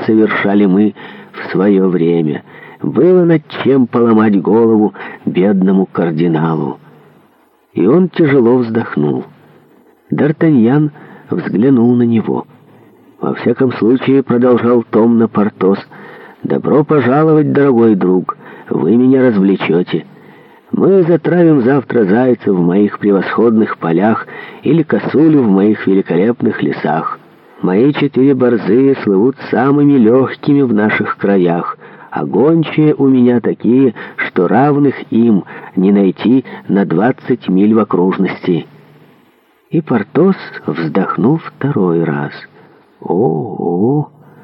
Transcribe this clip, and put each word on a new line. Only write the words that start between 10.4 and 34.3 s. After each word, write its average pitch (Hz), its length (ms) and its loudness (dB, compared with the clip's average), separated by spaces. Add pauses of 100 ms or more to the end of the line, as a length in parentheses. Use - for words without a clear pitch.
взглянул 123 680 0
на 120 80 0
него. 107 420 -2 (760)
«Во - 140 -4
всяком 120 380 -2
случае», — 131 500 0
продолжал 120 600 0
томно 113 440 2
Портос, — 98 520 -2 (640)
«добро 123 400 0
пожаловать, 147 720 0
дорогой 117 420 2
друг, 92 420 -2 (320)
вы 98 280 0
меня 131 240 4
развлечёте. 95 840 0 (680)
Мы 185 320 2
затравим 160 580 2
завтра 120 440 0
зайца 113 460 0
в 92 80 0
моих 95 400 0
превосходных 104 760 0
полях 90 500 -2 (360)
или 156 200 0
косулю 139 600 0
в 110 60 0
моих 101 360 0
великолепных 98 760 -2
лесах. - 560 -6 (420)
Мои 110 320 0
четыре 139 400 0
борзые 123 720 2
слывут 107 320 0 (160)
самыми 143 420 2
лёгкими 135 680 2
в 120 100 0
наших 104 440 -2
краях, 90 600 0 (320)
а - 160 -6
гончие 151 680 0
у 139 120 0
меня 123 320 2
такие, 110 540 0 (220)
что - 320 -2